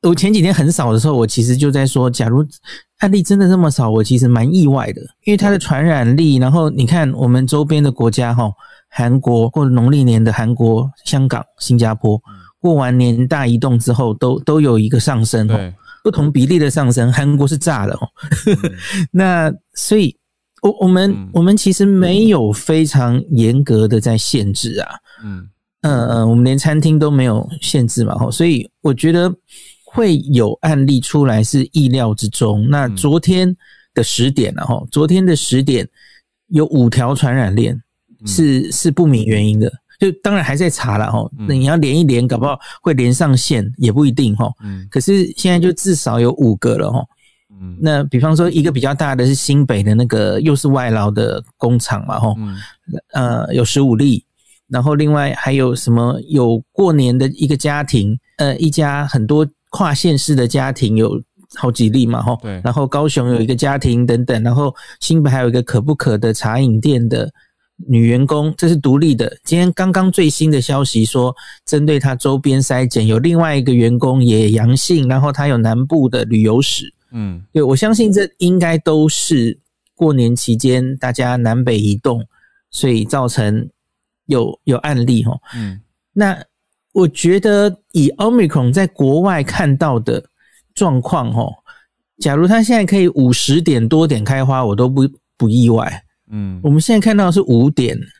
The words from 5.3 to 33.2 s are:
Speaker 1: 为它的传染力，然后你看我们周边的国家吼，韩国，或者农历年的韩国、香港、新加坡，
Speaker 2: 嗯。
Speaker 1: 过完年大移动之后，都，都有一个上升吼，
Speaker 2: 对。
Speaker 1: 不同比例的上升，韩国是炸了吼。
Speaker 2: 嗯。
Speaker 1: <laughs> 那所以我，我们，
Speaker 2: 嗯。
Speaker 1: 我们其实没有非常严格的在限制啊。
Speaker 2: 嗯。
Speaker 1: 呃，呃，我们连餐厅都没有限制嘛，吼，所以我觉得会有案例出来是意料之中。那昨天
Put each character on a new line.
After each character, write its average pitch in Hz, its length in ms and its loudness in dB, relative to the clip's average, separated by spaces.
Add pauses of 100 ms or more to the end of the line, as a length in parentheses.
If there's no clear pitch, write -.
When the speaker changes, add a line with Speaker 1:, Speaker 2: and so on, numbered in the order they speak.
Speaker 1:
为 - 20 4
它 202 140 0
的 202 80 2
传 147 260 -2
染 135 320 2
力， 151 200 2
然 131 160 2
后 160 180 2
你 135 160 0
看 147 280 0
我 120 140 -2
们 127 200 2
周 151 180 0
边 151 180 2
的 139 80 2
国 117 200 0
家 120 240 -2
吼， 110 180 -2 (340)
韩 123 320 0
国， 120 300 0
或 147 140 -2
者 135 80 2
农 123 200 2
历 143 120 2
年 113 200 4
的 110 80 2
韩 113 220 -2
国、 113 340 0 (180)
香 135 220 0
港、 113 160 -4 (140)
新 - 180 0
加 113 200 2
坡， 110 320 -2
Speaker 2:
嗯。 95 100 -20 (220)
Speaker 1:
过 170 160 0
完 127 200 0
年 123 320 2
大 139 200 -2
移 117 100 2
动 123 220 0
之 123 120 -2
后， 113 220 0
都， 127 280 -2
都 151 200 0
有 123 160 2
一 107 100 2
个 123 120 0
上 113 260 0
升 107 240 -2
吼， 110 60 2
Speaker 2:
对。 92 180 -8 (280)
Speaker 1:
不 - 80 0
同 147 220 0
比 131 140 2
例 170 120 2
的 147 140 2
上 139 200 0
升， 120 200 2
韩 143 240 0
国 143 100 2
是 147 120 -2
炸 131 280 -2
了 98 120 -4
吼。 - 100 -8 (400)
Speaker 2:
嗯。 170 240 0 (200)
Speaker 1:
<laughs> 190 200 -4
那 180 420 0 (200)
所 - 240 -2
以 170 180 0 (460)
我， 202 180 2
我 190 80 2
们， 185 240 2
Speaker 2:
嗯。 196 220 -8
Speaker 1:
我 170 80 2
们 190 160 4
其 190 160 0
实 196 120 0
没 196 400 2
有 127 280 2
非 160 320 0
常 123 360 0 (100)
严 117 300 2
格 110 240 2
的 107 140 2
在 113 180 0
限 101 360 -2
制 107 260 -6
啊。 - 160 -10 (280)
Speaker 2:
嗯。 98 260 -14 (320)
Speaker 1:
呃， 127 260 0
呃， 117 200 0
我 113 60 4
们 120 120 4
连 131 120 2
餐 151 220 0
厅 156 180 4
都 147 140 2
没 131 140 2
有 113 220 -2 (140)
限 131 240 0
制 113 200 -2
嘛， - 100 -4
吼， - 160 -2
所 165 160 0
以 147 220 -2 (120)
我 143 120 0
觉 156 180 0
得 175 200 0 (520)
会 190 340 0 (140)
有 120 300 2
案 139 260 0
例 131 140 2
出 147 240 0
来 110 180 2
是 131 300 0
意 143 160 2
料 120 240 0
之 107 160 -4
中。 104 400 0
那 143 180 0
昨 139 320 0
天 180 360 0 (380)